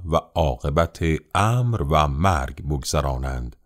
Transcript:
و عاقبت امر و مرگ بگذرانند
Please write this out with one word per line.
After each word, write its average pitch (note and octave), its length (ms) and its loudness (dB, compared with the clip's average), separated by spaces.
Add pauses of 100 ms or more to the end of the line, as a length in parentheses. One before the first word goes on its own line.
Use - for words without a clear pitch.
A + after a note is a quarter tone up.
و D#2+ 100 0
عاقبت D#2 840 0 (360)
امر A#2 460 0
و D2+ 260 4
مرگ C#2+ 560 0
بگذرانند C2 920 -4 (100)